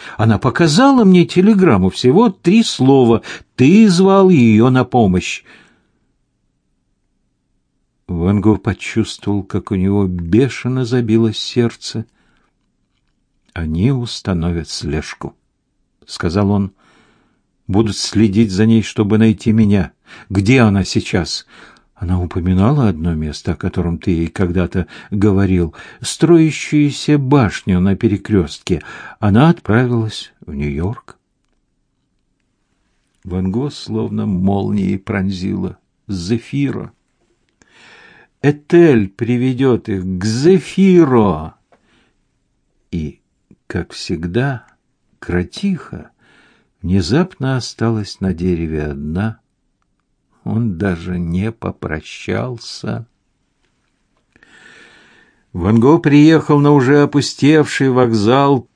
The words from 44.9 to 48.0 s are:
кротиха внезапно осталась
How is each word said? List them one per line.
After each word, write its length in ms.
кротиха 920
внезапно 760
осталась 600